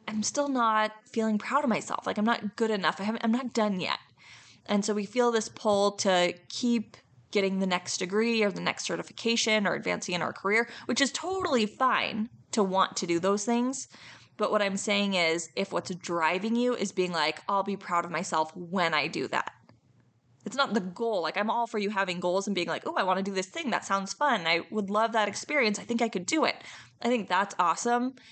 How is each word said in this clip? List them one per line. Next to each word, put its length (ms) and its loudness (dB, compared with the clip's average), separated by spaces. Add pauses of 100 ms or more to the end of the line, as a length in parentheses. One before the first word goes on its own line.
I'm 160 -2
still 240 0
not 440 2 (140)
feeling 320 0
proud 260 0
of 60 2
myself. 380 -2
Like, 100 -2
I'm 80 2
not 300 0
good 160 0
enough. 280 0
I 40 -6
haven't, 200 -2
I'm 80 2
not 220 0
done 260 2
yet." 200 -2 (680)
And 180 2
so 80 0
we 120 -2
feel 260 2
this 180 0
pull 480 2
to 360 4 (140)
keep 500 0 (340)
getting 280 2
the 80 2
next 300 -2
degree 460 2
or 80 2
the 100 -6
next 240 -4
certification 800 0
or 80 2
advancing 400 -4
in 60 -2
our 120 -2
career, 360 0 (160)
which 160 0
is 100 2
totally 540 0
fine 640 0 (220)
to 120 2
want 340 2
to 80 -2
do 140 2
those 260 0
things. 420 0 (500)
But 140 0
what 100 4
I'm 140 0
saying 380 0
is, 420 2
if 160 -2
what's 240 -4
driving 640 0
you 180 2
is 160 -2
being 220 -2
like, 340 0
"I'll 160 2
be 140 -4
proud 260 0
of 80 -10
myself 440 -2
when 380 0
I 140 2
do 220 -4
that." 240 -2 (920)
It's 120 -6
not 160 2
the 80 2
goal. 400 -2
Like, 160 -2
I'm 120 0
all 180 0
for 120 -4
you 100 0
having 300 -2
goals 260 0
and 100 -2
being 120 0
like, 180 -4
"Oh, 100 -4
I 80 0
wanna 200 2
do 100 -4
this 140 -2
thing. 220 -6
That 160 -2
sounds 280 -2
fun. 320 0
I 160 2 (100)
would 180 -2
love 240 2
that 160 2
experience. 500 0
I 40 -12
think 180 -2
I 80 2
could 160 -4
do 180 0
it." 120 2 (460)
I 60 -2
think 220 0
that's 300 0
awesome. 560 0 (160)